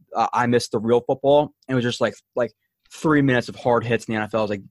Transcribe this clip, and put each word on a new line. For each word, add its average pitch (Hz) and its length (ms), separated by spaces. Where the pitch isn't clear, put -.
uh, 113 180
"I 120 140
missed - 260
the 120 60
real 117 220
football." 143 520
And 131 60
it - 20
was 117 80
just, 120 160
like, 110 140
like, 120 160
three 151 320
minutes 127 260
of 107 80
hard 117 280
hits 117 220
in 113 80
the - 60
N 107 40
F 104 100
L. 110 60
I - 40
was 101 60
like, 101 200